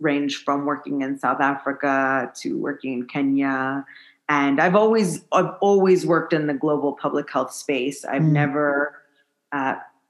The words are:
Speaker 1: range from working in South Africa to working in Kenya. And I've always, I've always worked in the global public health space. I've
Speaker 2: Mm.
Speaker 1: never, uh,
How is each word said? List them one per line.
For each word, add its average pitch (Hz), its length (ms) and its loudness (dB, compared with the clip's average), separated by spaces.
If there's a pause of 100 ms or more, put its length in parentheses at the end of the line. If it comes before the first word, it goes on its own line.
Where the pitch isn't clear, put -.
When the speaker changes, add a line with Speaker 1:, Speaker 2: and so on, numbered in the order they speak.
Speaker 1:
range 143 440 -2
from 143 220 -2
working 139 340 -4
in 135 180 -6
South 131 220 -2
Africa 135 920 -2 (120)
to - 160 -6
working 139 340 -6
in 123 140 -6
Kenya. 139 800 -2 (440)
And 139 320 2
I've 175 160 4
always, 214 560 2
I've 180 180 2 (100)
always 190 440 4
worked 160 300 2
in 151 120 0
the 147 80 -2
global 143 380 0
public 143 400 -4
health 131 200 -2
space. 139 520 -4
I've 143 180 -2
Speaker 2:
Mm. 156 100 4
Speaker 1:
never, 147 600 0 (560)
uh, 135 260 -4 (340)